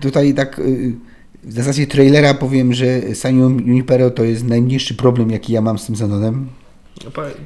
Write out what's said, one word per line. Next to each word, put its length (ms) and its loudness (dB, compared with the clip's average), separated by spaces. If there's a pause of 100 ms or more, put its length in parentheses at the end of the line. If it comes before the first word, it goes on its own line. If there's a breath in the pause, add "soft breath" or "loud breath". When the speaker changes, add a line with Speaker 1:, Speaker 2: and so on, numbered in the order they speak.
Speaker 1:
tutaj 320 2
tak, 260 -4
y, 340 -2 (500 soft breath)
w 100 -16
zasadzie 340 -2
trailera 460 6
powiem, 400 0
że 420 -2
San 240 0
Junipero 720 2
to 120 -2
jest 240 0
najmniejszy 480 0
problem, 360 2
jaki 220 -4
ja 80 0
mam 180 0
z 60 -12
tym 100 -6
sezonem. 520 -2 (600)
Speaker 2:
O 40 -16
pa-, 140 -10 (200)